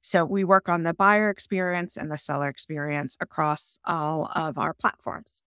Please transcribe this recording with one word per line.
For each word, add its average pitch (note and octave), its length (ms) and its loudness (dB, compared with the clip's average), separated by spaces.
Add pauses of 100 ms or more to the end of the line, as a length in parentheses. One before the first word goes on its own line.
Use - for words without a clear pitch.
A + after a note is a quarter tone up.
So E3+ 200 4
we G3 180 0
work F#3+ 260 4
on E3+ 140 2
the E3 100 0
buyer G#3 380 4
experience F3+ 640 -4
and D#3 140 -8
the D3+ 80 -6
seller C#3+ 300 -2
experience D3 720 -6
across - 640 -2
all D#3 500 -2
of D#3+ 240 -2
our D#3+ 160 -2
platforms - 720 -6 (100)